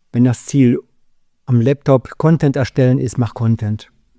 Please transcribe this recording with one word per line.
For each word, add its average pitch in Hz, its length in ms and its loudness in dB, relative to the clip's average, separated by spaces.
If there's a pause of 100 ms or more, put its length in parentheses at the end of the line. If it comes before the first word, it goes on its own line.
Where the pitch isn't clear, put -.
(140)
Wenn 120 100 2
das 123 220 0
Ziel 131 340 2 (680)
am 123 140 0
Laptop 135 580 0
Content 156 380 0
erstellen 127 440 0
ist, 127 180 -6
mach 117 160 -4
Content. 110 580 -4 (280)